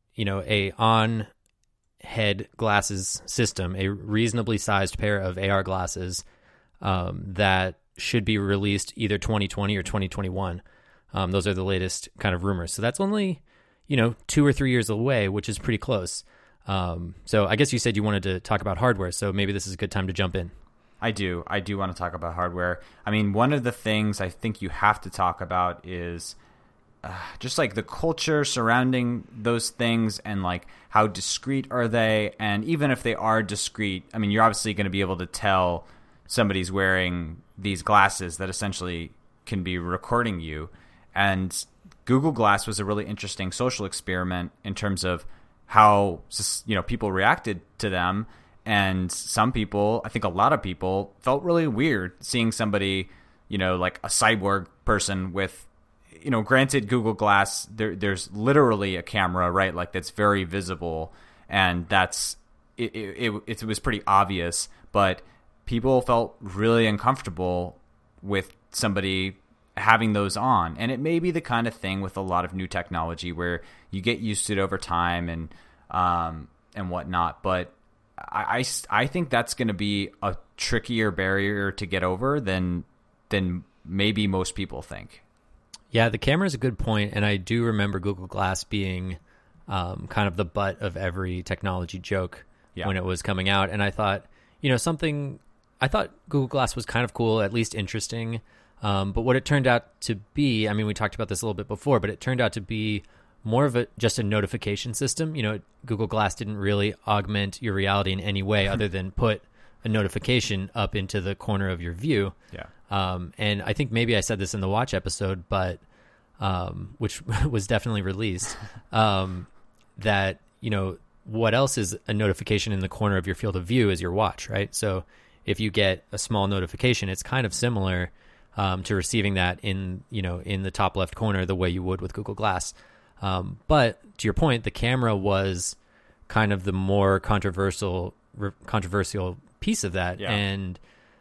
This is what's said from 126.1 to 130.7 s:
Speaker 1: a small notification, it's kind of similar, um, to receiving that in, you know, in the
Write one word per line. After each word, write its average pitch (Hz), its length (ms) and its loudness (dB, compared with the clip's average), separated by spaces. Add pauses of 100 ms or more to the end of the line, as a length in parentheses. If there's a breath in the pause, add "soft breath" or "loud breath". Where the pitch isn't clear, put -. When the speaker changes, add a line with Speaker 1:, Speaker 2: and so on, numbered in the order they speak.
Speaker 1:
a 101 80 -6
small 98 300 0
notification, 101 600 0
it's 95 140 -6
kind 131 240 -2
of 95 80 -6
similar, 95 560 0 (460 soft breath)
um, 95 260 0
to 107 120 -2
receiving 98 400 0
that 90 280 0
in, 95 480 -4
you 110 100 -4
know, 90 200 -4
in 95 220 -4
the 95 80 -4